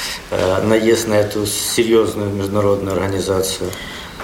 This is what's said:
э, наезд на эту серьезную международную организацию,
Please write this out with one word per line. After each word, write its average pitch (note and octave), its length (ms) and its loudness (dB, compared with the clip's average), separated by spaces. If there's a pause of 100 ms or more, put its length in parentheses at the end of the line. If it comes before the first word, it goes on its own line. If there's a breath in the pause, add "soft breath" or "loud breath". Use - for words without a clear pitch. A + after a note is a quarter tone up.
(320 loud breath)
э, F#2+ 320 0
наезд A2 440 4
на A2 60 0
эту G#2 320 2
серьезную G#2+ 840 2
международную G2 640 0
организацию, F#2 760 -2 (540 loud breath)